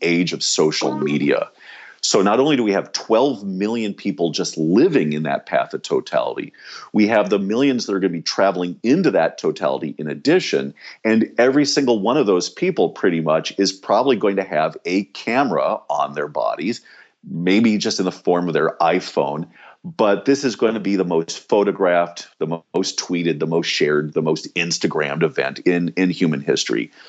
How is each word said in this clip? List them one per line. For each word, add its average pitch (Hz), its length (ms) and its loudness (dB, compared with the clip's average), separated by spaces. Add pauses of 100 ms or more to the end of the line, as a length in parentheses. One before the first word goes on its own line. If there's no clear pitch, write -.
age 85 300 0
of 78 100 -6
social 76 560 0
media. 71 500 0 (520)
So - 220 2
not 107 180 4
only 143 160 4
do 120 80 2
we 104 80 2
have 95 180 -2
twelve 113 540 0
million 101 500 -4
people 85 380 -2
just 82 260 -6
living 85 540 4
in 76 100 -2
that 69 240 -4
path 65 260 -2
of 80 100 -8
totality, - 680 -4 (400)
we 107 140 4
have 104 240 2
the 101 80 2
millions 117 480 0
that 101 80 -2
are 95 60 -2
gonna 92 120 0
be 82 100 -6
traveling 90 600 -2
into 147 300 2
that 85 260 0
totality 73 580 -4
in 76 120 -8
addition, 73 680 0 (300)
and 110 340 2
every 135 260 4
single 127 360 2
one 113 160 2
of 135 100 2
those 90 220 2
people 170 400 0
pretty 85 320 0
much 80 360 0
is 98 140 2
probably 120 460 0
going 98 180 0
to 95 80 0
have 80 420 -2
a 92 200 0
camera 107 720 -2 (100)
on 71 260 -2
their 73 120 -4
bodies, 71 540 -4 (500)
maybe 98 480 2
just 107 220 -2
in 95 40 0
the 92 60 -2
form 87 380 0
of 80 60 -2
their 78 160 2 (100)
iPhone, 82 680 0 (380)
but 98 400 0
this 139 180 2
is 120 140 -2
gonna 113 240 0
be 98 160 0
the 92 80 2
most 82 440 -4
photographed, 90 800 2 (120)
the 80 100 -4
mo-, 80 160 -8 (100)
most 90 240 -4
tweeted, 85 400 -2
the 80 80 -4
most 82 200 0
shared, 76 460 0
the 82 100 -2
most 80 340 -2
Instagrammed 80 680 -4
event 69 380 -2
in, 87 360 0
in 92 140 2
human 78 300 0
history. 65 500 -2 (180)